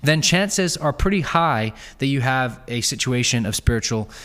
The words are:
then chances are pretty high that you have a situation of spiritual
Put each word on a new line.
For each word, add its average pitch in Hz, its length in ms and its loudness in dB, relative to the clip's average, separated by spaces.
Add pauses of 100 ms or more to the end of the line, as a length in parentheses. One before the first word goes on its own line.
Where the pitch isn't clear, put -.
then 151 180 4
chances 185 540 2
are 151 160 0
pretty 190 300 2
high 131 500 0 (280)
that 135 80 0
you 139 120 2
have 127 480 0
a 117 140 -4
situation 120 640 0
of 104 100 -2
spiritual 113 540 0 (160)